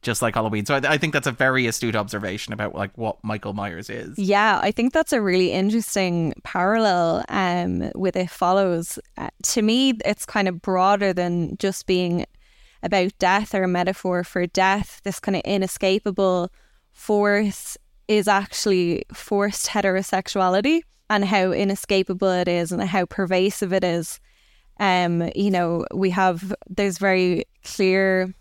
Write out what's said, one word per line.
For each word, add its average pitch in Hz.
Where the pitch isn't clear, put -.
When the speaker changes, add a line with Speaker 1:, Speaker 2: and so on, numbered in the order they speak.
Speaker 1:
just 113
like 113
Halloween. 107
So 143
I, 139
I 151
think 156
that's 147
a 139
very 131
astute 113
observation 104
about, 107
like, 101
what 110
Michael 107
Myers 101
is. -
Speaker 2:
Yeah, 202
I -
think 240
that's 320
a 240
really 185
interesting 190
parallel, 185
um, 180
with 185
It 180
Follows. 180
Uh, -
to -
me, 254
it's -
kind 196
of 180
broader 190
than 175
just -
being 180
about 190
death 202
or 190
a 185
metaphor 180
for 180
death. 190
This 196
kind 196
of 160
inescapable 190
force 208
is 208
actually 190
forced 202
heterosexuality 196
and 202
how 190
inescapable 196
it 180
is 175
and 175
how 185
pervasive 190
it 185
is. 170
Um, 175
you 202
know, 170
we 190
have, 185
there's 196
very 185
clear 190